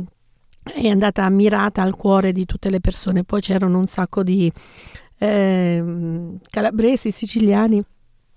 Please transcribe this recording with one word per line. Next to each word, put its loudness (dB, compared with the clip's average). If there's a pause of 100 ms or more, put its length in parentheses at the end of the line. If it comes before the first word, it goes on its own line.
(600)
è -4
andata 2
ammirata 2
al 0
cuore 2
di -2
tutte -6
le 0
persone. -2
Poi -2
c'erano 0
un 0
sacco -2
di 2 (720)
ehm, -2 (120)
calabresi, 0
siciliani. 0 (540)